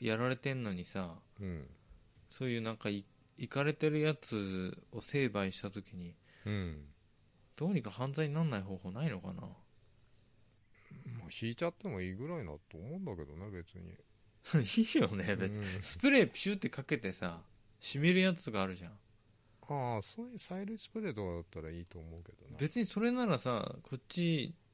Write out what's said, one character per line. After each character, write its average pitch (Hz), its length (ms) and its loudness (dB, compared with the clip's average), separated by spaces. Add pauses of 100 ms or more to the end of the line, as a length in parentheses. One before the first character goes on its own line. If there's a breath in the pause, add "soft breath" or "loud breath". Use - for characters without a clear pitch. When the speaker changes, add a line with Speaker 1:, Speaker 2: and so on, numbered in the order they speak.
Speaker 1:
や 110 160 4
ら 123 140 4
れ 127 60 2
て 135 180 -2
ん 127 80 -2
の 107 100 0
に 90 140 -4
さ、 90 340 -4 (180)
Speaker 2:
う 101 60 -6
ん。 80 240 -4 (600)
Speaker 1:
そ - 160 -4
う - 20 2
い 120 80 2
う 113 60 0
な 113 100 -2
ん 110 60 -6
か - 100 -2
い-、 104 160 0 (320)
イ 120 120 -6
カ 139 160 2
れ 151 100 4
て 156 160 4
る 151 100 2
や 151 140 4
つ 95 680 -2 (100)
を 117 100 -6
成 139 260 2
敗 98 240 2
し - 80 -8
た 101 100 -4
時 - 240 -10
に、 87 200 -8 (320 soft breath)
Speaker 2:
う 104 40 -2
ん。 82 380 -2 (680)
Speaker 1:
ど 151 120 0
う 202 60 2
に 147 80 2
か 113 80 -4
犯 127 240 -2
罪 156 140 2
に 143 60 -2
な 160 80 4
ん 165 80 4
な 113 80 0
い 98 40 -2
方 95 160 -4
法 90 120 -6
な 120 160 -2
い 151 40 2
の 95 100 -4
か 95 140 -6
な？ - 80 -8
Speaker 2:
ま 98 60 -8
あ、 - 1800 -16 (120)
引 110 100 0
い 120 40 -2
ち 170 100 -2
ゃ 170 40 2
っ 170 60 -4
て - 140 -8
も 104 120 0
い 92 100 0
い 92 40 -4
ぐ 113 140 -6
ら 170 120 -4
い 117 40 -4
な 78 80 -6 (180)
と 82 80 -12
思 117 180 -6
う - 20 -6
ん 196 60 -6
だ 131 100 -2
け 80 100 -4
ど 73 120 -12
ね、 98 140 -8
別 90 240 -10
に。 87 220 -12 (480)
Speaker 1:
<laughs> 151 380 4
い 226 160 4
い - 20 8
よ - 80 6
ね、 98 280 2
別 95 180 0
に。 98 220 -2
Speaker 2:
う - 20 -2
ん。 95 40 -6
Speaker 1:
ス - 160 -6
プ 277 120 6
レ 269 120 10
ー 139 80 6
ピ - 100 -8
シ 196 120 2
ュ 208 40 0
っ - 20 -4
て - 120 0
か - 120 -6
け 139 160 0
て 95 140 -2
さ、 85 300 -2 (380)
染 - 220 -2
み 175 120 8
る 185 60 6
や 185 140 6
つ 170 100 -12
と 113 80 -6
か 101 100 4
あ 95 40 4
る 92 80 -2
じ 90 100 -12
ゃ 85 40 -10
ん。 - 40 -14 (760)
Speaker 2:
あ 127 320 0
あ、 95 40 -2
そ - 220 -8
う 247 40 -10
い 254 40 -14
う - 20 -14
催 185 220 -6
涙 202 220 -4
ス - 120 -14
プ 226 100 -6
レ 208 100 -2
ー 123 40 -2
と 104 80 -2
か 90 120 0
だ 85 60 -2
っ 82 40 -8
た - 180 -10
ら 80 80 -6
い 85 100 -6
い 85 60 -6
と - 120 -14
思 82 200 -10
う 85 40 -12
け 85 100 -18
ど - 140 -20
ね。 120 120 -12
Speaker 1:
別 156 180 0
に 240 80 4
そ 202 160 -2
れ 233 100 4
な 247 140 2
ら 170 140 4
さ、 123 440 0
こ - 140 -8
っ 127 120 -8
ち 165 460 2 (200)